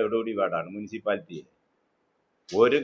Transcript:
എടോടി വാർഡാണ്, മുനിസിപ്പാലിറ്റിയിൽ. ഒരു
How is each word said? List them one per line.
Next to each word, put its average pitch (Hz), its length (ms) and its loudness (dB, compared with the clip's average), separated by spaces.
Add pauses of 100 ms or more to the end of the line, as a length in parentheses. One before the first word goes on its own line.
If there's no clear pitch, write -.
എടോടി 113 320 -2
വാർഡാണ്, 85 380 -2
മുനിസിപ്പാലിറ്റിയിൽ. 104 720 -6 (1040)
ഒരു 104 340 6